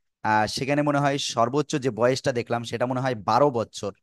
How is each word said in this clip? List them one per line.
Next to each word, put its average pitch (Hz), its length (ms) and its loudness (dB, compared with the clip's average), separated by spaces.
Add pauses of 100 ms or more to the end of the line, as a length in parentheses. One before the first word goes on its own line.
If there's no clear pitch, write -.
(220)
আহ, 107 240 2
সেখানে 143 360 -2
মনে 147 160 2
হয় 143 200 0
সর্বোচ্চ 131 580 0
যে 127 140 -2
বয়সটা 123 420 0
দেখলাম 117 320 -4
সেটা 120 220 -4
মনে 127 140 -4
হয় 131 140 -2
বারো 113 360 4
বছর। 107 420 -6 (100)